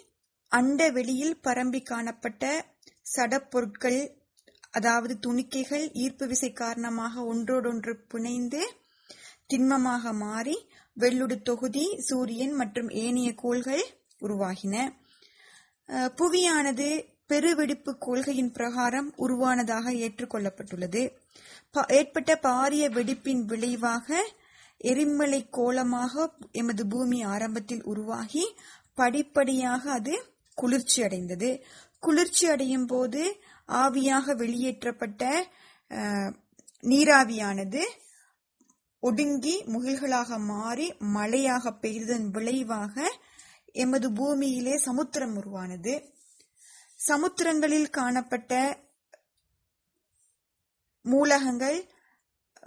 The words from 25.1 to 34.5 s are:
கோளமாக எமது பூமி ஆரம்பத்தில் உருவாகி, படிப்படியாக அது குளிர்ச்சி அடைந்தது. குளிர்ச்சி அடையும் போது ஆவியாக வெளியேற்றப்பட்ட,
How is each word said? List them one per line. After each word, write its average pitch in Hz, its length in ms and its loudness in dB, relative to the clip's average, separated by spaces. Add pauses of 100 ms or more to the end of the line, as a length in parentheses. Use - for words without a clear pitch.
கோளமாக 247 800 0 (220)
எமது 233 340 -2
பூமி 247 360 0
ஆரம்பத்தில் 220 600 -4
உருவாகி, 226 720 -4 (380)
படிப்படியாக 254 960 0
அது 277 340 -4 (300)
குளிர்ச்சி 254 480 2
அடைந்தது. 185 640 -2 (360)
குளிர்ச்சி 349 460 4
அடையும் 262 400 0
போது 254 540 -2 (280)
ஆவியாக 269 640 2
வெளியேற்றப்பட்ட, 240 1120 -2 (400)